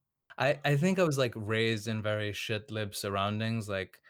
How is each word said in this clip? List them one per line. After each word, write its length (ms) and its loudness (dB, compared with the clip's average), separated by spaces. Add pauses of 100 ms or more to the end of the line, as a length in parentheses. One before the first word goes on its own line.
(380)
I, 260 2
I 120 4
think 220 4
I 60 4
was, 140 2
like, 180 2
raised 500 0
in 160 -2
very 300 -2
shit-lib 640 -4
surroundings. 760 -2
Like, 420 -4